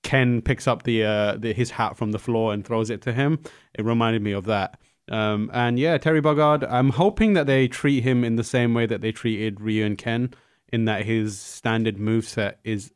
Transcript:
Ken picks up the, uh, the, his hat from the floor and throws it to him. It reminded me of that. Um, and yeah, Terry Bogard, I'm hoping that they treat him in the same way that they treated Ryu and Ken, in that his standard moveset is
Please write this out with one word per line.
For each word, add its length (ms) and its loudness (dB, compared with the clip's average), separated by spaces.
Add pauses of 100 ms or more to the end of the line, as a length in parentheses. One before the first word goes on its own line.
Ken 400 2
picks 260 -2
up 140 0
the, 220 0
uh, 320 2
the, 180 -4
his 180 -2
hat 240 -2
from 160 -4
the 60 -4
floor 340 0
and 120 -6
throws 260 -2
it 120 -6
to 100 -4
him. 260 0 (360)
It 100 -4
reminded 380 2
me 100 -2
of 120 -4
that. 340 -2 (320)
Um, 440 -2
and 240 0
yeah, 200 2
Terry 220 2
Bogard, 500 2
I'm 200 4
hoping 440 2
that 120 2
they 220 4
treat 340 0
him 220 2
in 120 0
the 80 0
same 300 2
way 120 2
that 140 -2
they 120 -2
treated 480 -4
Ryu 240 0
and 120 0
Ken, 380 -4 (380)
in 140 0
that 200 -2
his 320 -2
standard 580 -2
moveset 680 -2
is 320 -6